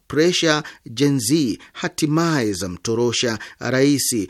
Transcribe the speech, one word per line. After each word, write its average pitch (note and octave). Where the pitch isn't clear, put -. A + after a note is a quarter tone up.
"Presha D#3+
Gen C3+
Z A#2+
hatimaye D#3
za F#2
mtorosha A2+
Rais B2+